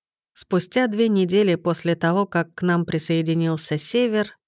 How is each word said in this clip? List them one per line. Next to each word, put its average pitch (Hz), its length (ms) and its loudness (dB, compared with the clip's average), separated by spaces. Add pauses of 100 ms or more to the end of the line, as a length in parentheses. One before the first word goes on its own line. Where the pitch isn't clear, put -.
(340)
Спустя - 540 -2
две 220 200 2
недели 190 460 2
после 170 400 -2
того, 170 320 0
как 165 300 -2
к - 60 -14
нам 175 240 2
присоединился 160 920 -2
Север, 214 580 -2 (120)